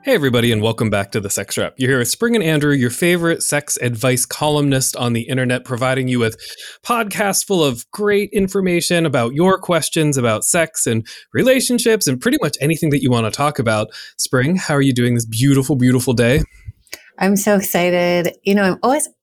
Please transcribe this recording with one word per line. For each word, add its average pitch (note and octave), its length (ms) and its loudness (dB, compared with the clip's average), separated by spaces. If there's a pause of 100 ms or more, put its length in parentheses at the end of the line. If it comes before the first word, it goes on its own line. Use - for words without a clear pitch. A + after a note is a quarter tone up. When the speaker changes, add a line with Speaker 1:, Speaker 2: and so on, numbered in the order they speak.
Speaker 1:
Hey, C4+ 100 2
everybody, A#2+ 380 2
and G#2+ 100 0
welcome A2+ 260 0
back G2+ 220 -2
to A2 100 -2
the G2+ 80 -8
Sex - 300 -6
Wrap. F#2 200 -4
You're C3 120 0
here C3+ 80 2
with A#2+ 80 0
Spring A#3 300 -2
and G3+ 80 0
Andrew, D3 280 2
your B2 180 2
favorite E3+ 520 0
sex - 360 -4
advice B2 460 -2
columnist C#3+ 720 0
on A#2+ 200 -2
the A2+ 80 -2
internet, B2+ 420 -4
providing B2+ 420 -2
you B2 140 0
with A2+ 160 -2 (480)
podcasts G#3 600 -2
full F3 200 0
of B2 260 -2
great G#3 420 -2
information F3+ 720 0
about C3 300 0
your F#3 240 2
questions D#3 580 0
about A#2 280 0
sex - 420 -2
and A2 180 -2 (280)
relationships A#3+ 760 2
and A#3 140 0
pretty B3+ 200 0
much D#3+ 200 -4
anything D3+ 300 0
that C#3 120 0
you C3 80 2
want A#2 160 2
to G#2+ 60 -4
talk D3 260 -2
about. A2 300 0 (280)
Spring, C3+ 380 0
how F3+ 200 -2
are C#3+ 60 2
you C#3 120 2
doing A#2+ 220 2
this A#2 120 -2
beautiful, C3+ 480 2
beautiful B2 400 2
day? A#2+ 260 4 (800)
Speaker 2:
I'm G3 180 2
so G#3 200 2
excited. F3 760 0 (120)
You G3 100 2
know, G3+ 80 4
I'm F#3 220 2
always C#4 240 0 (140)